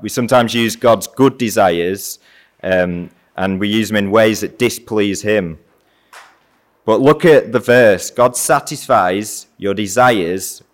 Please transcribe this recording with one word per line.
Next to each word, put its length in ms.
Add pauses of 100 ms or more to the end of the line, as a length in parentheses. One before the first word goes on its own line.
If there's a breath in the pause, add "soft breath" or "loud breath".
We 80
sometimes 460
use 200
God's 300
good 320
desires, 800 (460 soft breath)
um, 480 (260)
and 220
we 80
use 220
them 80
in 120
ways 320
that 160
displease 640
him. 380 (1200 soft breath)
But 160
look 260
at 260
the 80
verse. 500
"God 260
satisfies 1120 (140)
your 160
desires 880 (100)